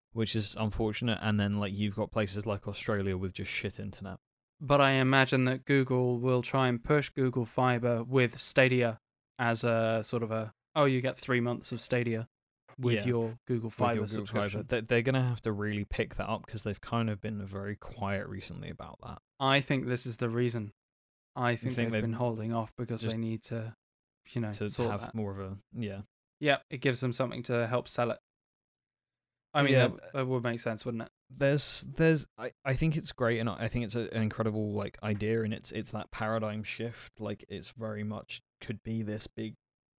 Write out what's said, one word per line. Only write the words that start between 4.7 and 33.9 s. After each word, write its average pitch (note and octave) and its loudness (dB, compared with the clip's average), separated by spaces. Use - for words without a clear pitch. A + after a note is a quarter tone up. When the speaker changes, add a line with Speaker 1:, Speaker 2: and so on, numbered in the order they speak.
Speaker 2:
I C3+ 6
imagine C3 4
that B2+ 0
Google B2+ 4
will B2+ 2
try C3 2
and A#2+ 2
push D3 2
Google C3 2
Fiber A#2+ 2
with B2 4
Stadia B2 4
as A#2 2
a A2+ 4
sort A#2 -2
of A2 -4
a, A2 -4
"Oh, D3+ 6
you C3 4
get B2+ -2
three B2+ 2
months A#2+ -2
of A#2+ -6
Stadia A#2+ 0
with B2 2
Speaker 1:
Yeah, G#2 0
Speaker 2:
your A#2 0
Google A2+ -2
Speaker 1:
with - -10
your B2 4
Speaker 2:
Fiber A2+ 2
Speaker 1:
Google G#2+ -2
Fiber. G#2 -2
Speaker 2:
subscription." G#2 -4
Speaker 1:
They, A#2 0
they're A#2 4
gonna C3 4
have A#2+ -2
to A2+ 2
really G#2 0
pick - -2
that G2+ -2
up A2 -4
'cause - -8
they've G#2 -4
kind A2+ 0
of G#2 -4
been G#2+ -6
very G2 -6
quiet G2 -4
recently F2 -10
about - -14
that. - -14
Speaker 2:
I C3+ 6
think C3 0
this B2 0
is A#2+ -6
the A#2+ 0
reason. A2+ 0
I A#2+ 2
Speaker 1:
You A#2+ 0
Speaker 2:
think B2+ -4
Speaker 1:
think A#2 2
Speaker 2:
they've A2+ 0
Speaker 1:
they've G#2+ 0
Speaker 2:
been A2+ -2
holding A2+ -2
off A2+ -4
because A2+ -4
Speaker 1:
just A2+ -2
Speaker 2:
they - -4
need A2+ -4
to, A2+ -8
you A#2+ -2
know, G#2+ -2
Speaker 1:
to G#2 -4
Speaker 2:
sort A#2 0
Speaker 1:
have G2+ -4
Speaker 2:
that. - -10
Speaker 1:
more G#2 -2
of G2 -8
a, F#2+ -8
yeah. G2+ -6
Speaker 2:
Yeah, C#3+ 4
it B2+ -8
gives B2+ 2
them B2+ 0
something A#2+ -4
to A#2+ 0
help B2 -2
sell A#2+ 0
it. - -6
I C#3+ 4
mean, C#3 6
Speaker 1:
Yeah. B2+ 8
Speaker 2:
that, - -8
that C3 0
would B2+ 0
make A#2 -2
sense, A2+ -4
wouldn't A#2 -4
it? - -12
Speaker 1:
There's, C#3 0
there's, D#3+ 4
I, A#2 -8
I C3+ 0
think D#3+ 4
it's - -4
great, A#2 2
and A2+ 0
I, F2 -2
I A2+ 0
think A#2+ 0
it's G2+ -6